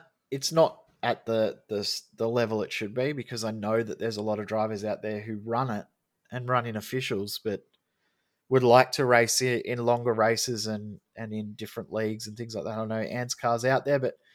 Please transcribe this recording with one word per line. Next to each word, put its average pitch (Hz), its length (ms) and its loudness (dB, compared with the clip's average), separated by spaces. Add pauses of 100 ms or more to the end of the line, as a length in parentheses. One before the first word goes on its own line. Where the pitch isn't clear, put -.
(300)
it's 139 220 -4
not 165 280 4 (220)
at 117 240 -2
the, 110 320 0 (100)
the 104 120 -2
s-, - 240 -6 (120)
the 113 120 0
level 113 340 0
it - 100 -6
should 107 220 -6
be, 131 180 -2
because 120 320 -8
I 110 60 -2
know 110 320 0
that 110 160 -6
there's 110 180 -4
a 104 60 -4
lot 107 160 -2
of 107 80 -6
drivers 110 380 -2
out 107 180 -4
there 107 180 -4
who 107 240 -8
run 120 260 -2
it 104 160 -6 (460)
and 123 160 -8
run 123 180 2
in 110 100 -6
officials, 104 680 -4
but 104 180 -4 (840)
would 131 140 4
like 123 300 8
to 143 120 0
race 120 380 4
i-, 123 220 0
in 120 200 -4
longer 120 300 2
races 110 520 0
and, 107 320 -8 (180)
and 110 160 -10
in 107 220 -6
different 107 380 -12
leagues 110 340 -2
and 107 100 -12
things 117 180 -10
like 90 100 -6
that. 110 140 -6
I 110 80 -2
know 110 100 -2
Ant's 120 380 -4
car's 117 300 0
out 131 200 2
there, 143 140 2
but 127 160 -2 (200)